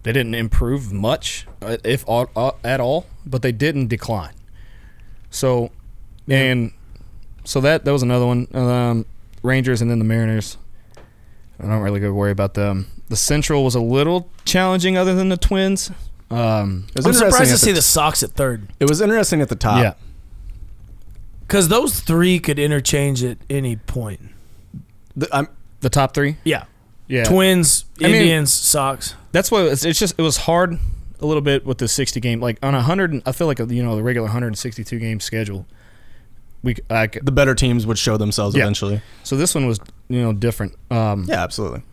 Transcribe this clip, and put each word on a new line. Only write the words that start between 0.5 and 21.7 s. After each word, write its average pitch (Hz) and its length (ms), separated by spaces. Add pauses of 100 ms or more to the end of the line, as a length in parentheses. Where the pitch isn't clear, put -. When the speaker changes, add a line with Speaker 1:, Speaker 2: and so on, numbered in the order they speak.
Speaker 1:
much, 107 560 (140)
uh, 113 220
if 123 240
all, 120 280
uh, 123 160 (120)
at 131 180
all, 139 240 (200)
but 127 160
they 127 120
didn't 139 340
decline. 107 460 (960)
So, 123 420 (540)
Speaker 2:
Yeah. 135 120
Speaker 1:
and 127 340 (760)
so - 160
that, 151 240
that 139 80
was 135 100
another 123 220
one. 123 280
Um, 123 520 (380)
Rangers 127 380
and 117 80
then 117 100
the 110 60
Mariners. 110 520 (1000)
I - 40
don't 107 180
really 101 200
go 101 100
worry 101 200
about 98 240
them. 101 320 (220)
The 113 60
Central 147 480
was 127 120
a 123 40
little 147 500 (140)
challenging 185 540
other 185 180
than 185 140
the 180 80
Twins. 190 540 (380)
Um, 107 600
Speaker 3:
It - 80
was 131 80
Speaker 2:
I'm - 60
Speaker 3:
interesting - 20
Speaker 2:
surprised 233 240
to 254 60
Speaker 3:
at - 180
the - 40
Speaker 2:
see 214 60
the 170 100
Sox 156 400
at - 100
third. 117 360 (140)
Speaker 3:
It 139 80
was 151 100
interesting 208 420
at 139 60
the 117 80
top. 143 260
Speaker 1:
Yeah. 110 120 (1500)
Speaker 2:
'Cause 190 220
those 247 320